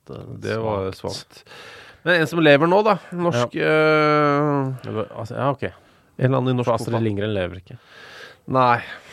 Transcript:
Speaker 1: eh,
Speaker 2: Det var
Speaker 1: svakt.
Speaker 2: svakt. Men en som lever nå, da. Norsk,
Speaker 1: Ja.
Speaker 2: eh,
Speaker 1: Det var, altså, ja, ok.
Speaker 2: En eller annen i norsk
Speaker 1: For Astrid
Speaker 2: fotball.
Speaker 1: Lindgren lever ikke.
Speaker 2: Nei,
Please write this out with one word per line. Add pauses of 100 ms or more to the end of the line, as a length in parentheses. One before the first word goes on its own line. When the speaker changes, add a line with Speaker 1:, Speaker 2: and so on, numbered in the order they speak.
Speaker 1:
eh, (160)
Speaker 2:
Det
var
Speaker 1:
svakt.
Speaker 2:
svakt. (600)
Men
en
som
lever
nå,
da. (140)
Norsk,
Speaker 1:
Ja.
Speaker 2:
eh, (100)
Speaker 1:
Det
var, (100)
altså,
ja,
ok. (480)
Speaker 2:
En
eller
annen
i
norsk
Speaker 1:
For
Astrid
Speaker 2:
fotball.
Speaker 1:
Lindgren
lever
ikke. (720)
Speaker 2:
Nei, (320)